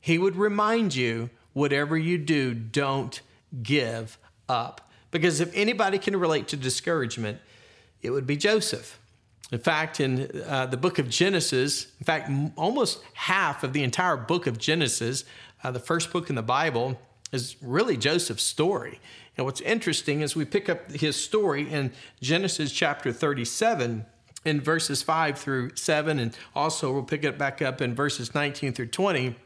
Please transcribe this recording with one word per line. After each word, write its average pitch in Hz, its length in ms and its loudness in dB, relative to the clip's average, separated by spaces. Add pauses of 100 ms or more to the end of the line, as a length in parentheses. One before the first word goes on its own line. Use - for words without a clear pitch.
He 165 180 2
would 185 160 4
remind 208 600 2
you, 117 340 0 (220)
"Whatever 143 440 2
you 165 220 2
do, 143 360 2
don't 131 680 -2 (420)
give 113 560 0 (300)
up." - 420 -2 (220)
Because 160 280 4
if 175 140 0
anybody 196 440 2
can 196 180 0
relate 160 320 2
to - 80 -6
discouragement, 127 840 -2 (640)
it 123 80 -4
would 131 160 -2
be 143 100 2
Joseph. 208 600 0 (540)
In 120 60 0
fact, 160 420 0
in, 135 480 0
uh, 131 180 0
the 127 100 -2
book 175 220 0
of 131 100 0
Genesis, 143 800 2 (120)
in - 40 -10
fact, 156 240 0
m-, 143 280 0
almost 214 440 0 (120)
half 180 500 0
of 131 120 -2
the 147 80 2
entire 151 340 2
book 160 300 0
of 117 120 -2
Genesis, 131 680 0 (380)
uh, 131 80 -4
the 127 80 -6
first 165 320 -2
book 170 200 -2
in 143 40 0
the 113 80 -2
Bible, 127 560 0 (320)
is 127 320 -6
really 160 340 2
Joseph's 139 460 0
story. - 580 0 (360)
And 131 80 0
what's 131 160 -4
interesting 156 640 0
is 147 120 -2
we 151 120 0
pick - 220 -2
up - 220 -4
his 147 320 -2
story 151 480 0
in 139 220 -2 (300)
Genesis 156 500 0
chapter 143 400 0
thirty-seven, 127 960 0 (400)
in 151 160 2
verses 151 400 0
five 160 360 2
through 131 380 -2
seven, 151 420 2
and 113 180 -2 (180)
also 147 380 0
we'll 135 100 -2
pick 143 200 -4
it 147 160 0
back 139 220 -2
up 131 220 -2
in 123 120 0
verses 135 400 -2
nineteen 143 380 -2
through 117 160 -6
twenty. 131 580 0